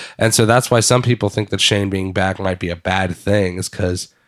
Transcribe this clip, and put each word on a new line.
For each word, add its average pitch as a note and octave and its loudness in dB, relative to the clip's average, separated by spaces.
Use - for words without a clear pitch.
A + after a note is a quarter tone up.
And A2+ 2
so A2+ 4
that's B2 2
why A#2+ 4
some B2 2
people A#2 0
think G#2+ -4
that G2 -4
Shane G2+ 0
being F#2+ -4
back F#2+ -2
might F#2 -4
be F2 -4
a D#2+ -6
bad F#2 -2
thing, G2 0
is G2+ -8
'cause F#2 -6